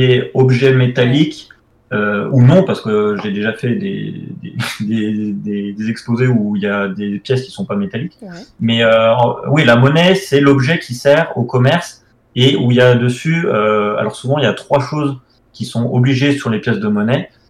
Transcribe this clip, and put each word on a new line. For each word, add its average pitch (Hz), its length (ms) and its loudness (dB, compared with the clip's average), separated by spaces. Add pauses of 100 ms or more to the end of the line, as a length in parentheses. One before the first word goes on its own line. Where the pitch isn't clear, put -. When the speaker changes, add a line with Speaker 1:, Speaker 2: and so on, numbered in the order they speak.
Speaker 1:
est 127 320 2
objet 131 380 4
métallique, 131 760 0 (440)
euh, 104 400 -2
ou 131 100 4
non, 165 220 6
parce 202 160 -4
que 214 420 0
j'ai 214 80 -6
déjà 208 220 -4
fait 233 240 -4
des, 196 460 -8 (200)
des, - 120 -16 (260)
<laughs> - 0 -
des, 107 520 -4
des, 101 420 -6
des 110 160 -6
exposés 120 360 -4
où 107 300 0
il 95 60 -4
y 101 40 -4
a 101 220 -2
des 101 300 -6
pièces 127 240 -4
qui - 80 -16
sont 190 160 -10
pas 104 100 -6
métalliques. 110 460 -8
Speaker 2:
Ouais. 208 60 -18 (320)
Speaker 1:
Mais, 117 220 0
euh, 113 320 4
en, 120 220 0 (140)
oui, 151 140 2
la 120 120 6
monnaie, 156 380 4
c'est 143 260 0
l'objet 143 380 2
qui 123 160 -10
sert 151 420 2
au 120 80 -2
commerce 131 580 0 (320)
et 127 220 2
où 123 160 0
il 120 60 4
y - 20 4
a 123 160 6
dessus, 143 500 -2
euh, 107 520 0
alors 107 180 -4
souvent, 135 220 -2
il 139 60 -2
y 110 40 2
a 101 60 -2
trois - 260 -2
choses 139 380 -4 (340)
qui - 140 -8
sont 120 260 -4
obligées 127 440 2
sur 120 140 -6
les 107 80 -2
pièces 104 220 -4
de 107 80 -4
monnaie, 107 420 -2 (200)